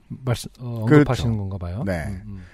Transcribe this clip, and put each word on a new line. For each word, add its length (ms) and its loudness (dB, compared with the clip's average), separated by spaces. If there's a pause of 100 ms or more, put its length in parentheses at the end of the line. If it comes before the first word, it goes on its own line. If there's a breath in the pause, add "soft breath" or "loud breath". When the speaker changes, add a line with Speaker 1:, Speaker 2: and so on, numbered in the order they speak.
Speaker 1:
말씀, 420 -6 (100)
어, 260 -6
Speaker 2:
그렇죠. 140 8
Speaker 1:
언급하시는 380 2
건가 200 -6
봐요. 280 -6
Speaker 2:
네. 220 -2
Speaker 1:
음, 200 -8
음. 160 -12 (100)